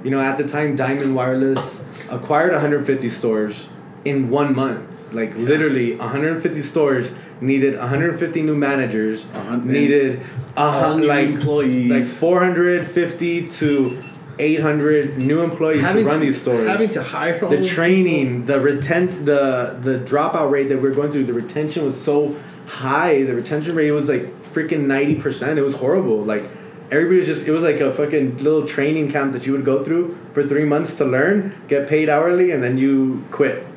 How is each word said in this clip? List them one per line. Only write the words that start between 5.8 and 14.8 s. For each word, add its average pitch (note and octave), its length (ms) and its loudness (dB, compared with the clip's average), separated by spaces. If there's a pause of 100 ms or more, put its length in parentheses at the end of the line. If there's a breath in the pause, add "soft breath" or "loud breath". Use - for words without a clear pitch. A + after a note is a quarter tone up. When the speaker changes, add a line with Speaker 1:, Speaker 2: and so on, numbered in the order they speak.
Speaker 1:
a - 100 -8
hundred D#3 360 -2
fifty D#3 180 -2
stores C3+ 500 0 (300 loud breath)
needed C3+ 340 2
a B2+ 120 -6
hundred D#3 320 0
fifty E3 240 -2
new D3+ 120 2
managers, A2+ 800 0
Speaker 2:
A G2+ 80 -10
hun-, A#2+ 200 -4
and B2 40 -6
Speaker 1:
needed C3+ 560 2 (340 loud breath)
a C#3 40 -4
Speaker 2:
all D3 120 2 (200)
Speaker 1:
hun-, D#3+ 100 2
Speaker 2:
new D3 60 4
Speaker 1:
like, D3 220 4
Speaker 2:
employees. C3 600 0
Speaker 1:
like, A#2+ 160 2
four F3+ 340 2
hundred F3 460 2
fifty E3+ 600 -2
to C#3 500 0 (420)
eight D3+ 220 2
hundred D3 560 2